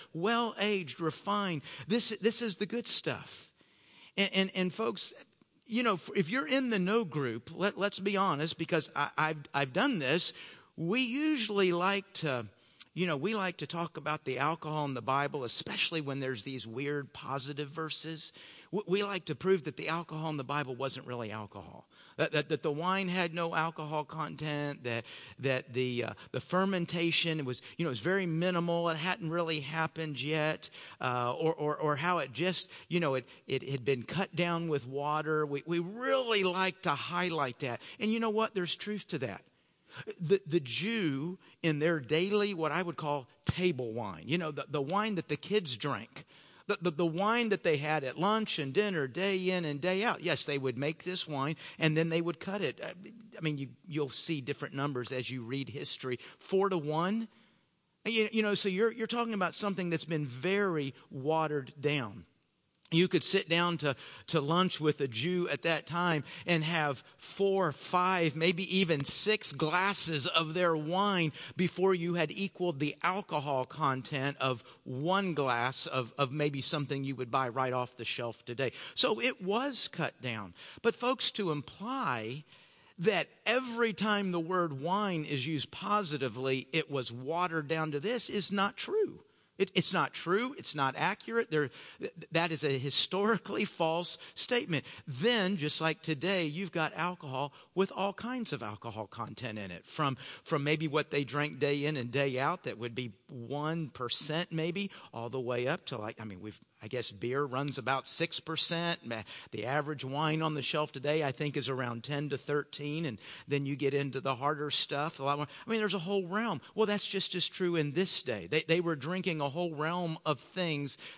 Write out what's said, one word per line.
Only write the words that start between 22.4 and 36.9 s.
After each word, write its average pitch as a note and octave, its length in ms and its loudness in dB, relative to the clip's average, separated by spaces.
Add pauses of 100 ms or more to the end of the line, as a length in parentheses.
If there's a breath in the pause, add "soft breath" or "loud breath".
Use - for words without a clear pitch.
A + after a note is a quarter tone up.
that D3+ 160 0
the D#3 80 2
wine F3+ 380 0
had F3 240 2
no E3+ 200 -2
alcohol D#3 520 0
content, D3 800 -4
that, A#2 180 -2 (360 loud breath)
that C3 340 0
the, B2 320 0
uh, G#2+ 80 -6 (180 loud breath)
the B2+ 80 -2
fermentation E3+ 1040 2
was, B2 180 -4 (160 loud breath)
you E3+ 60 0
know, E3 60 2
was A#2 100 -2
very F#3 260 2
minimal. E3+ 600 2
It E3 80 2
hadn't E3 340 -2
really E3 300 0
happened D#3 640 -2
yet, D#3 480 0 (320 loud breath)
uh, B2 360 2
or, D#3+ 160 2
or, D3+ 220 0
or D3+ 220 2
how F3 220 2
it C3+ 120 -2
just, E3 380 0 (180 loud breath)
you E3+ 140 2
know, C#3+ 140 2
it, B2+ 120 -2 (180 loud breath)
it C3+ 240 -2
had C3+ 140 -2
been B2+ 200 2
cut - 300 -2
down E3+ 360 0
with B2+ 180 0
water. D3+ 580 0
We, C#3+ 200 -2
we E3+ 140 0
really A3+ 640 2
like F#3 380 2
to E3+ 80 2